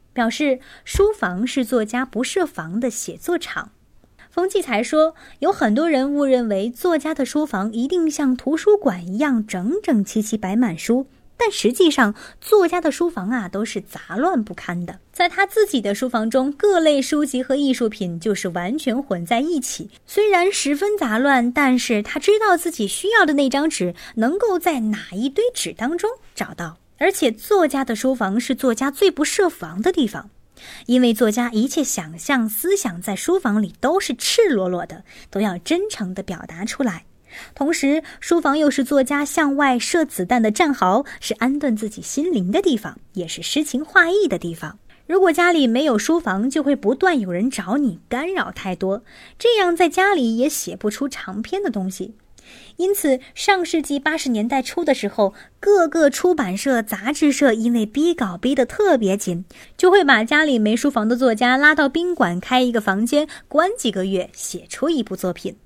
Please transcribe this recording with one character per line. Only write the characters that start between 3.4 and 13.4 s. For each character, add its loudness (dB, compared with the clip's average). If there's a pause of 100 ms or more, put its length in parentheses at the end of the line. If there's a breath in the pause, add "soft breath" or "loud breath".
冯 -2
骥 0
才 -2
说， 2 (240 loud breath)
有 2
很 0
多 2
人 0
误 0
认 2
为 -2
作 0
家 -4
的 -2
书 -2
房 -4
一 -2
定 0
像 0
图 -2
书 4
馆 -2
一 -4
样 0
整 -4
整 2
齐 -2
齐 -4
摆 -4
满 0
书， 0 (320 soft breath)
但 0
实 0
际 4
上 2 (260 loud breath)
作 4
家 -2
的 0
书 -2
房 -6
啊 -4